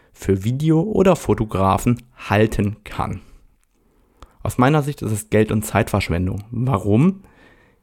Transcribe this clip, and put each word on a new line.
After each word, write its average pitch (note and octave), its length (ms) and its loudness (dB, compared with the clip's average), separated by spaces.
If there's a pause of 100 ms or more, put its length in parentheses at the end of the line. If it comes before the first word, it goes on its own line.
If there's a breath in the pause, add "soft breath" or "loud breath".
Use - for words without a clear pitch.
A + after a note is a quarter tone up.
(120 soft breath)
für G2 320 -2
Video D3+ 360 2
oder F#3+ 360 2
Fotografen G#2 840 0 (140)
halten G#2 680 0
kann. - 360 -8 (1200 soft breath)
Aus - 160 -6
meiner C#3+ 240 2
Sicht C#3+ 180 -8
ist A2 120 -4
es - 180 -8
Geld- G#2+ 220 2
und A2 120 -2
Zeitverschwendung. G2 840 -2
Warum? B2 720 0 (600 soft breath)